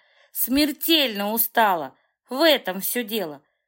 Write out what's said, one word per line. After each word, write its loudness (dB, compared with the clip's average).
смертельно 0
устала. 0
В -6
этом 2
все -4
дело. -6